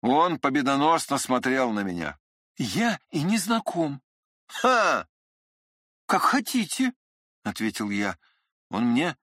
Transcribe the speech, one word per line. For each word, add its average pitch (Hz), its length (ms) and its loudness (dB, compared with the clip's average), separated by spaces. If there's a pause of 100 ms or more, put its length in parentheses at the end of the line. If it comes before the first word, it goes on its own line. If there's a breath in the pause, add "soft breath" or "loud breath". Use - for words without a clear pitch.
Он 147 380 2
победоносно 139 760 2
смотрел 127 540 0
на 101 120 -2
меня. 85 340 -6 (400)
"Я 175 420 -2 (100)
и 160 120 -2
не 196 160 2
знаком". 170 640 -2 (460)
"Ха!" 208 600 2 (1000)
"Как 185 140 0
хотите", 247 720 0 (500)
ответил 107 460 -4
я. 101 280 -2 (520)
Он 120 220 2
мне 151 300 0